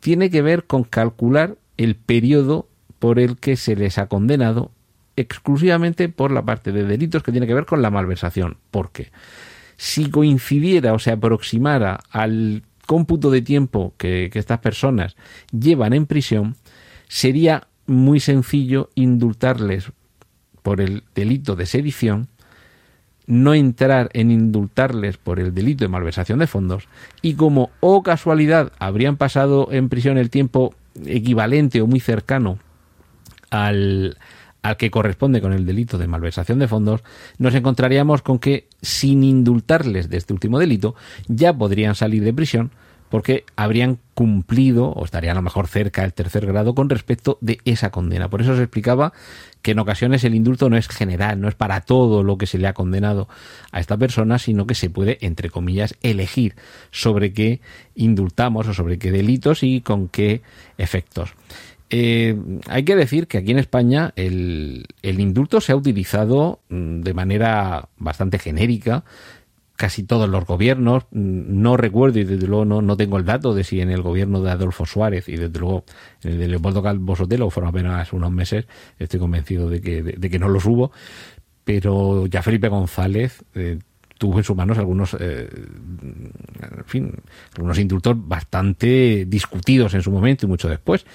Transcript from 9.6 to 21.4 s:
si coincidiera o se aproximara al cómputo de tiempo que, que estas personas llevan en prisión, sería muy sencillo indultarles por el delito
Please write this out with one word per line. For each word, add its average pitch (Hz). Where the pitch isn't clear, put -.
si 151
coincidiera 147
o 110
se 117
aproximara 113
al 110
cómputo 156
de 131
tiempo 120
que, 90
que -
estas 110
personas 113
llevan 123
en 151
prisión, 117
sería 151
muy 135
sencillo 135
indultarles 120
por 98
el 98
delito 110